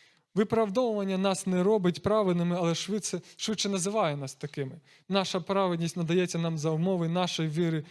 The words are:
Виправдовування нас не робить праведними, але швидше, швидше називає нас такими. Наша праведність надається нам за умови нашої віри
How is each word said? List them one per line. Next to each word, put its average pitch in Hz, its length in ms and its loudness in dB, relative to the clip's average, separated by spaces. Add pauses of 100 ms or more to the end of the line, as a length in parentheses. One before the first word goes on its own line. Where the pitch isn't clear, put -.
(360)
Виправдовування 214 800 0
нас 190 300 0
не 180 160 2
робить 185 400 2
праведними, 180 560 2
але 170 160 2
швидше, 185 460 -4 (140)
швидше 208 340 -2
називає 190 480 0
нас 135 180 -10
такими. 139 440 -8 (300)
Наша 190 300 0
праведність 175 580 0
надається 175 420 0
нам 165 180 -2
за 151 120 -2
умови 170 400 0
нашої 170 400 0
віри 160 420 0